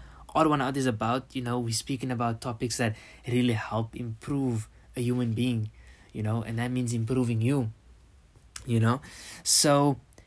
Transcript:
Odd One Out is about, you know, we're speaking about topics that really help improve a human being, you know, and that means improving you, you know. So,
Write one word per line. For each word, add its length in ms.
Odd 120
One 140
Out 160
is 80
about, 500
you 60
know, 180
we're 140
speaking 380
about 300
topics 360
that 180
really 260
help 420
improve 720
a 60
human 320
being, 360
you 120
know, 200
and 140
that 140
means 220
improving 480
you, 300
you 140
know. 220
So, 540